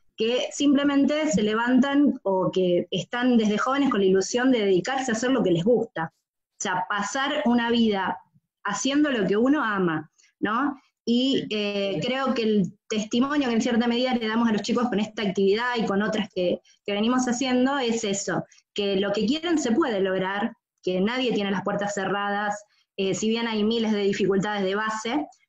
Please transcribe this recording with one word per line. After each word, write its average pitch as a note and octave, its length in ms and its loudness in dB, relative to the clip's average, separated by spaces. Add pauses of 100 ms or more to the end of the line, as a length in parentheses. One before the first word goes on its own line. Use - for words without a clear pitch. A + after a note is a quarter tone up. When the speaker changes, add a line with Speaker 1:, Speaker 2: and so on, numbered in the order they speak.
(160)
Speaker 1:
que A#3 360 -2
simplemente C#4+ 800 2
se C#4+ 100 2
levantan B3+ 800 2
o F#3 300 0
que F3+ 400 2
están A#3+ 440 0
desde G#3+ 220 2
jóvenes C4+ 320 0
con A3 100 0
la G3 60 4
ilusión G#3+ 460 2
de A#3 80 2
dedicarse G#3 500 0
a A3+ 40 0
hacer B3+ 180 0
lo A#3+ 100 2
que F#3 80 2
les E3 140 2
gusta. A3 480 0 (400)
O - 80 -14
sea, G3 280 -4
pasar C4+ 580 -2
una A#3 240 2
vida G#3+ 460 2 (480)
haciendo C#4 460 0
lo A3 160 0
que G3 100 2
uno C4+ 280 2
ama, F3+ 480 -2 (260)
¿no? B3 420 -2 (240)
Y, B3 360 2
Speaker 2:
Sí. - 100 -6
Speaker 1:
eh, G3+ 520 -2
creo C4 300 -2
que A#3+ 120 -2
el G#3 340 0 (100)
testimonio B3+ 600 0
que A#3 80 0
en A3 40 0
cierta A#3 280 0
medida B3 260 0
le A#3 140 -2
damos A#3 200 0
a A3 40 2
los G3+ 100 0
chicos A#3+ 260 0
con G3 120 0
esta G#3+ 220 -4
actividad G3+ 540 2
y A3 80 -2
con G3 160 0
otras G#3+ 320 -2
que, F3+ 280 -2 (260)
que G3+ 60 -4
venimos A#3+ 340 0
haciendo B3+ 520 0
es A3+ 260 -2
eso, G3 400 -4 (280)
que G3+ 240 -2
lo G3 160 0
que G#3 140 -2
quieren D#4+ 320 0
se A#3 140 0
puede A#3 280 0
lograr, F#3+ 520 -2 (300)
que F#3 180 0
nadie A#3+ 340 0
tiene G3+ 160 -2
las G3 120 -2
puertas G3+ 320 -4
cerradas, G3+ 720 -4 (320)
eh, F#3+ 180 -2
si G#3+ 140 -2
bien A#3 200 -2
hay G#3+ 160 -2
miles A3+ 280 0
de G#3 60 0
dificultades G3+ 640 0
de F#3+ 140 -2
base, A3+ 500 -4 (220)